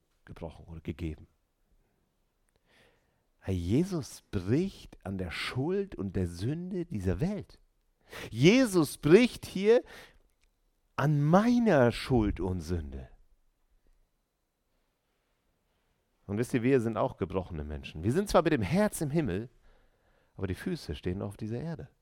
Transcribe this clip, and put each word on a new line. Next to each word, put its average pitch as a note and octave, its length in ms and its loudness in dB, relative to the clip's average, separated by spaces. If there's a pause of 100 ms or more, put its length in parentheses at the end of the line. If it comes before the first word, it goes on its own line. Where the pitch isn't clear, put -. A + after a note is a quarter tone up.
(260)
gebrochen D2+ 400 -16
oder D#2+ 160 -18
gegeben. D#2+ 460 -10 (2250)
Herr F#2+ 80 -2
Jesus C3 680 -2 (100)
bricht A2+ 720 -4
an F#2+ 120 -8
der F2+ 120 -6
Schuld F3+ 680 -6
und F#2 200 -6
der F#2 120 0
Sünde D#3+ 580 -6
dieser F#2 340 -4
Welt. F#3+ 400 -6 (720)
Jesus F3+ 640 6
bricht A3 480 6
hier G#3+ 380 4 (1120)
an C#3+ 260 0
meiner F#3 720 4
Schuld A2 480 0
und F#2 220 -4
Sünde. D2 480 -8 (3250)
Und G2+ 120 -6
wisst B2 160 -2
ihr, A#2 100 0
wir C3 160 4
sind A2+ 160 -2
auch A#2+ 220 -2
gebrochene E2 480 -6
Menschen. D2 360 -12
Wir G#2 120 0
sind G3+ 160 -2
zwar F#3 140 4
mit E3 100 0
dem B2+ 80 2
Herz F#3+ 400 -2
im D3 100 -4
Himmel, B2 380 -4 (880)
aber F#2+ 100 -6
die F#2 80 -4
Füße E3 400 -8
stehen F2+ 260 -6
auf G#2 140 -8
dieser A2+ 240 -8
Erde. D3 300 -12 (120)